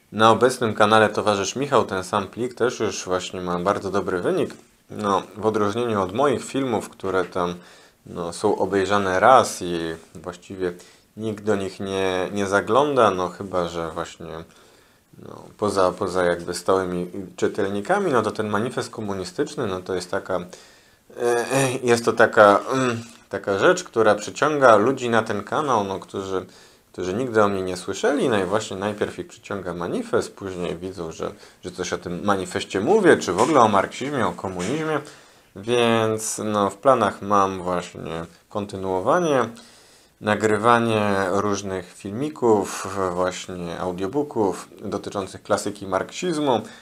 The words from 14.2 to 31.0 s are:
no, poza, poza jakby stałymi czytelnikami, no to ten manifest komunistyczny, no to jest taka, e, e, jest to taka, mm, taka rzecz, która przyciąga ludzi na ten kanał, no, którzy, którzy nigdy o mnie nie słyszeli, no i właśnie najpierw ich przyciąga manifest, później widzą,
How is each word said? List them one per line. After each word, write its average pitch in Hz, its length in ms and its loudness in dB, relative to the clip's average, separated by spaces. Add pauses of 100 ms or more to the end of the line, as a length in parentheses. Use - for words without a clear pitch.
no, 76 260 -18 (140)
poza, 95 340 2
poza 90 320 -2
jakby 87 300 0
stałymi 90 580 0 (240)
czytelnikami, 104 760 -2
no 120 100 2
to 107 100 -2
ten 107 180 -4
manifest 110 400 -4
komunistyczny, 101 800 -6
no 92 120 -4
to 92 160 -4
jest 90 160 -6
taka, 95 260 -4
e, 90 80 -4 (1080)
e, 135 200 2 (120)
jest 117 220 2
to 110 80 2
taka, 104 460 8 (140)
mm, 123 280 0 (280)
taka 98 300 -2
rzecz, 175 240 4
która 104 320 2
przyciąga 135 600 4
ludzi 120 340 2
na 113 140 2
ten 104 200 -4
kanał, 123 400 0
no, 95 160 -6
którzy, 95 460 -6 (460)
którzy 92 220 -4
nigdy 113 300 2
o 101 40 6
mnie 98 140 -2
nie 92 160 -4
słyszeli, 202 520 -2
no 107 100 2
i 95 40 0
właśnie 101 340 -4
najpierw 101 420 -4
ich 87 80 -10
przyciąga 90 460 -10
manifest, 110 600 -4
później 90 420 -6
widzą, 87 340 -10